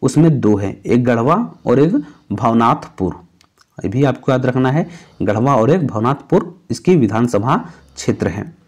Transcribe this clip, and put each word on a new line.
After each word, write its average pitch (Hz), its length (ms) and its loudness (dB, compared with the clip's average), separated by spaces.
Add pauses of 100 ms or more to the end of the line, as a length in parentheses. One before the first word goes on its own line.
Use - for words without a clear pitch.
उसमें 147 400 2
दो 107 140 4
हैं, 98 280 -6
एक 120 220 0
गढ़वा 123 300 2 (300)
और 123 140 2
एक 165 160 2 (360)
भवनाथपुर, 113 840 0 (640)
ये - 120 -6
भी 131 140 0
आपको 135 280 -2
याद 127 140 0
रखना 127 260 0
है, 156 160 -2 (340)
गढ़वा 113 340 0
और 117 160 2
एक 165 160 0
भवनाथपुर 123 680 -2 (160)
इसकी 180 260 0
विधानसभा 117 580 0 (400)
क्षेत्र - 320 -4
है। 95 260 -8 (140)